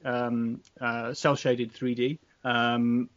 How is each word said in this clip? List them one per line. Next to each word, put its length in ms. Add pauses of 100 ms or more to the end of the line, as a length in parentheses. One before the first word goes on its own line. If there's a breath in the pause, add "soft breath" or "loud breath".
um, 560 (180)
uh, 360
cel 200
shaded 360
three 240
D, 240 (240 soft breath)
um, 720